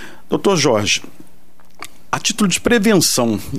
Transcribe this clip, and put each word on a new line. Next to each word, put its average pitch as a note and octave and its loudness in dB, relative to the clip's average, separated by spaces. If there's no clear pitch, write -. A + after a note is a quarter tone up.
Doutor - 2
Jorge, A#2 2
a C3 -2
título - 0
de - -2
prevenção, F3+ 4